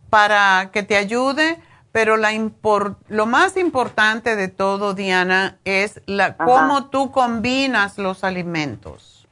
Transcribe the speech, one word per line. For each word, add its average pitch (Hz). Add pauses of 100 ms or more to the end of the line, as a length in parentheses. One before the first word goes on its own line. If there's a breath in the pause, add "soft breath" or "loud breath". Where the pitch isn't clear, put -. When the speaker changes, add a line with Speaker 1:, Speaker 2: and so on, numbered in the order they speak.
Speaker 1:
para 202
que 214
te 202
ayude, 262 (320 soft breath)
pero 220
la 214
impor-, 214 (100)
lo 214
más 330
importante 233
de 190
todo, 196
Diana, 185
es 196
la, 196 (120)
Speaker 2:
Ajá. 160
Speaker 1:
cómo 277
tú 269
combinas 240
los 190
alimentos. 165